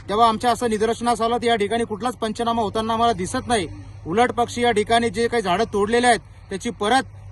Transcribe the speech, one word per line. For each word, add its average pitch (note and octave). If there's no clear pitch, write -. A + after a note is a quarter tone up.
तेव्हा A3+
आमच्या A3
असं A#3
निदर्शनास A3+
आलं, A3+
तर A#3
या A#3
ठिकाणी A3
कुठलाच A3
पंचनामा A#3
होताना A3
आम्हाला A#3
दिसत F#3+
नाही. G#3
उलट A#3
पक्षी A#3+
या A#3+
ठिकाणी A#3
जे A3+
काही A#3
झाडं F#3+
तोडलेले A3
आहेत, A#3
त्याची G3
परत A3